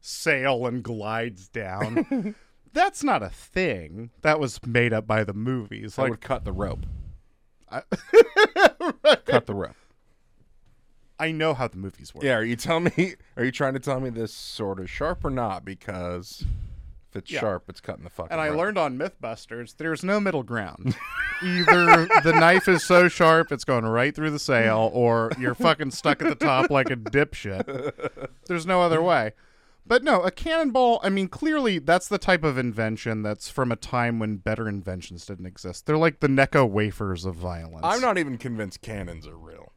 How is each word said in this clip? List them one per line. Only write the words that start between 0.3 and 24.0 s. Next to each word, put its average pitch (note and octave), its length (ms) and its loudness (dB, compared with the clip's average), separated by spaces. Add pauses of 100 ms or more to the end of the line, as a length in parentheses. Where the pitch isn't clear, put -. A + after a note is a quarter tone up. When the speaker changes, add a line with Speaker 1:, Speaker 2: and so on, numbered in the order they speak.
Speaker 1:
and A#2+ 160 -4
glides A2 680 -6
down. B2 840 -4 (200)
Speaker 2:
<laughs> - 180 -20
Speaker 1:
That's F#4+ 300 0
not G#3+ 200 0
a F#2+ 80 -8
thing. A2 800 -6 (120)
That D#3 160 4
was C3+ 260 -4
made A#2+ 280 2
up A2 140 -2
by A2 180 2
the G2 100 -8
movies. G#2+ 640 -6
Speaker 2:
That C3 60 -2
Speaker 1:
Like, C3 100 0
Speaker 2:
would G#2+ 80 -10
cut - 240 -6
the G#2 80 -6
rope. F#2 340 -6 (840)
Speaker 1:
I - 200 -10
<laughs> F4+ 1400 4
Speaker 2:
Cut - 200 2
the A2 80 -6
rope. F#2 200 -8 (1400)
Speaker 1:
I D#3+ 140 -2
know D#3 200 0
how B2 160 -2
the - 80 -10
movies - 380 -14
work. - 100 -12
Speaker 2:
Yeah, C3 120 4
are A2 80 0
you A#2 120 -2
telling E3+ 400 0
me, F3+ 180 0 (220)
are - 80 -2
you C3 60 0
trying C3+ 240 -2
to C3+ 60 -6
tell C3 200 -4
me C3 80 -6
this A2+ 240 -6
sword G2 480 -8
is F2+ 80 -10
sharp E3 360 -6
or C#3+ 60 -2
not? G#2+ 360 -4
Because F2+ 800 -10 (680)
if - 60 -12
it's - 140 -12
Speaker 1:
Yeah. C#3+ 100 -6
Speaker 2:
sharp, G2+ 280 -4
it's F#2 120 -18
cutting - 240 -14
the E2+ 60 -16
fucking F2 220 -12
Speaker 1:
And E3 80 -4
I D#3 100 -2
Speaker 2:
rope. D3+ 80 -2
Speaker 1:
learned G3 200 -2
on C#3+ 200 -2
Mythbusters, A#2+ 760 -10
there's D#3+ 280 -6
no G3+ 160 0
middle E3 240 -2
ground. G#2 520 -4 (240)
Speaker 2:
<laughs> - 220 -6
Speaker 1:
Either F3 680 6 (140)
the D#3+ 160 4
knife F3 300 6
is F3 160 4
so F3+ 240 8
sharp, D#3+ 440 4
it's C3 120 -8
going A#2+ 200 0
right A#2 300 0